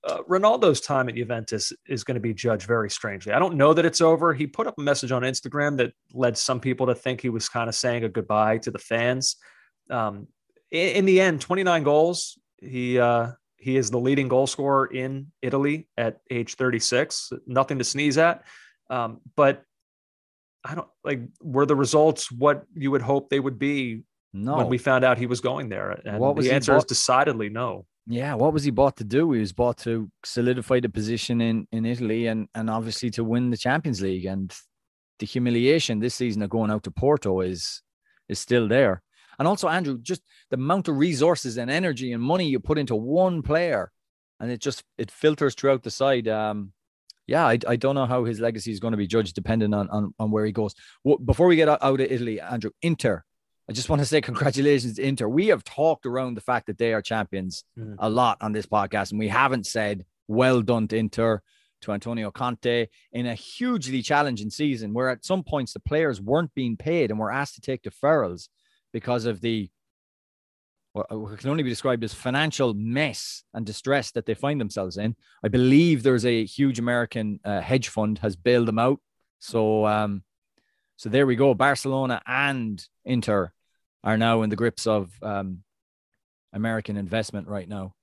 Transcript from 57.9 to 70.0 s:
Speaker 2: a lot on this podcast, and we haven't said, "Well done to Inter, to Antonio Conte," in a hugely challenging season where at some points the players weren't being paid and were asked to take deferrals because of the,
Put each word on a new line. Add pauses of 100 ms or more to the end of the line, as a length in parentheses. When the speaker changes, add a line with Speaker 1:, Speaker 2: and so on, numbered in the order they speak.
Speaker 2:
a
lot
on
this
podcast,
and
we
haven't
said, (240)
"Well
done
to
Inter, (400)
to
Antonio
Conte," (260)
in
a
hugely
challenging
season
where
at
some
points
the
players
weren't
being
paid
and
were
asked
to
take
deferrals (420)
because
of
the, (1200)